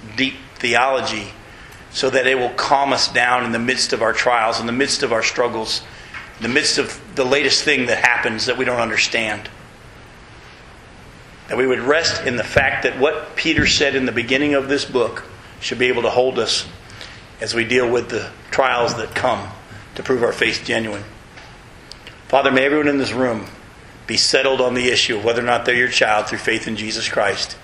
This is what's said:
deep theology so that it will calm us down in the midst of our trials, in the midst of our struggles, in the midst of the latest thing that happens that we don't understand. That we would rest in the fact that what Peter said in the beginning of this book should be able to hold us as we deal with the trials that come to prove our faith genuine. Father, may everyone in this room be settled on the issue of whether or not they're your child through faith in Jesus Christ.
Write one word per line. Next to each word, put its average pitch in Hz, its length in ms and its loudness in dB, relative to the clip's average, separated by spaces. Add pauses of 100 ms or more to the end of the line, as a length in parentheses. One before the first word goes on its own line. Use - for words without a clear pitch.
(160)
deep 135 180 0 (220)
theology 117 720 0 (640)
so - 180 0
that 127 160 2
it 131 120 4
will 120 120 0
calm 139 420 2
us 123 200 2
down 123 320 2
in 117 80 -4
the 117 60 0
midst 123 340 -2
of 113 100 -2
our 113 100 2
trials, 117 460 2
in 113 80 -6
the 117 60 -2
midst 139 300 0
of 117 100 0
our 113 100 2
struggles, 113 600 -2 (560)
in - 40 -12
the 117 60 -2
midst 147 300 0
of - 220 -4 (140)
the 135 100 0
latest 143 400 2
thing 131 220 2
that 120 160 0
happens 117 440 2
that 123 100 0
we 127 80 0
don't 123 160 0
understand. 107 680 -2 (2000)
That 110 100 -2
we 131 80 4
would 123 140 2
rest 143 440 2
in 123 120 -2
the 110 80 -2
fact 135 400 2
that 131 140 0
what - 380 0
Peter 151 300 2
said 139 280 2
in 131 120 0
the 120 60 -2
beginning 131 420 2
of 131 140 0
this 139 160 0
book 120 400 -2 (360)
should - 180 -6
be 123 100 4
able 120 140 0
to 113 80 2
hold 127 280 2
us - 280 -2 (720)
as 110 140 -4
we 117 100 2
deal 123 240 2
with 120 200 0
the 113 220 -6 (200)
trials 123 440 2
that 110 200 -6
come 104 340 0 (460)
to - 80 -8
prove 127 200 0
our 107 100 4
faith 113 320 0
genuine. 110 400 -4 (1200)
Father, 135 220 4
may 131 140 4
everyone 147 240 2
in 143 100 2
this 113 140 -2
room 117 340 -2 (600)
be 113 100 -4
settled 135 440 2
on 123 140 2
the 123 140 0
issue 117 300 2
of 104 60 -4
whether 117 180 2
or - 20 -4
not 120 200 2
they're 123 100 2
your 123 140 2
child 107 380 2
through 113 120 -6
faith 113 280 -2
in 113 100 -6
Jesus 107 320 -6
Christ. - 560 -2